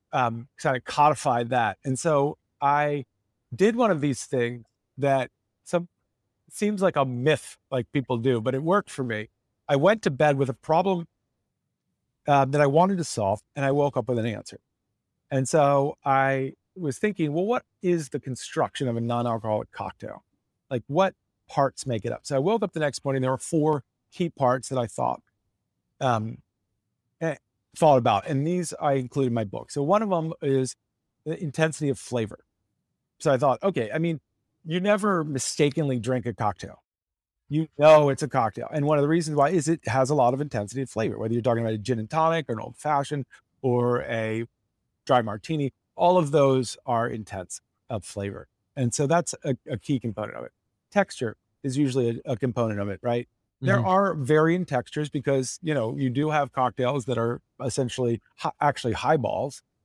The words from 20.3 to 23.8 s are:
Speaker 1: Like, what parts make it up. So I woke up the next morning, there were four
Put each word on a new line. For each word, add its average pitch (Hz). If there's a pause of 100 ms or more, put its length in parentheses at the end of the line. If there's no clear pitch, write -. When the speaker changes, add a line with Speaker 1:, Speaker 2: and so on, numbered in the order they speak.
Speaker 1:
Like, 123
what 180 (320)
parts -
make 117
it 117
up. 110
So 147
I 135
woke 208
up 185
the 165
next 147
morning, 135
there 127
were 131
four 151 (280)